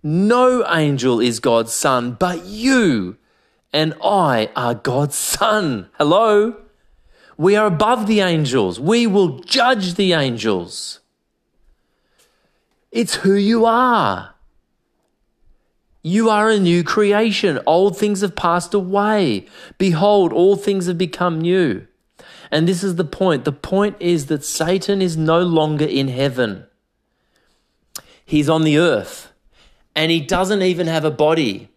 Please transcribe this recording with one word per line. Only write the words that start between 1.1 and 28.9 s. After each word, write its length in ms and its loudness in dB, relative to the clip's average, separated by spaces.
is 200 0
God's 340 0
son, 380 -2
but 340 -4
you 720 0
and 300 -2
I 520 2
are 200 -2
God's 400 -4
son. 840 -2
Hello? 600 2
We 180 2
are 100 2
above 400 0
the 160 2
angels. 580 0
We 280 2
will 320 0
judge 560 -2
the 180 0
angels. 880 -4
It's 240 -2
who 180 2
you 320 2
are. 680 0
You 260 0
are 220 2
a 80 2
new 240 2
creation. 840 0
Old 320 2
things 240 -2
have 140 -4
passed 400 -2
away. 720 0
Behold, 520 2
all 240 4
things 300 -2
have 140 -4
become 420 -2
new. 460 0
And 160 2
this 160 -2
is 120 -2
the 80 -2
point. 400 -2
The 80 -2
point 480 -2
is 280 -2
that 180 -4
Satan 560 -2
is 160 -2
no 240 2
longer 420 0
in 260 -2
heaven. 580 -4
He's 240 0
on 140 2
the 160 2
earth. 560 -2